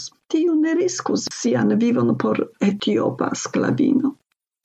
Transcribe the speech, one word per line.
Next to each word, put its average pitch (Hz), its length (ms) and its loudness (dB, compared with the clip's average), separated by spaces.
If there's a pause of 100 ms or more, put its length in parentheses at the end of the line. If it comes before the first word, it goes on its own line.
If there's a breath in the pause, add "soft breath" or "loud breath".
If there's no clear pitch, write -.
(240)
tiu 320 300 0
ne 311 200 2
riskus - 540 -2
sian 233 480 0
vivon 233 400 2
por 214 240 0 (180)
etiopa - 720 0
sklavino. - 800 0 (540)